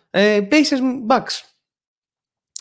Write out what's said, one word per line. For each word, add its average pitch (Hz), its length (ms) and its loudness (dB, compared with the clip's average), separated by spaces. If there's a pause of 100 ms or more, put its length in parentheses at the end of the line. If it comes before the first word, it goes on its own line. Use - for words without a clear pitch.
ε, 208 420 2
Pacers 262 580 0
Bucks. - 400 -2 (1120)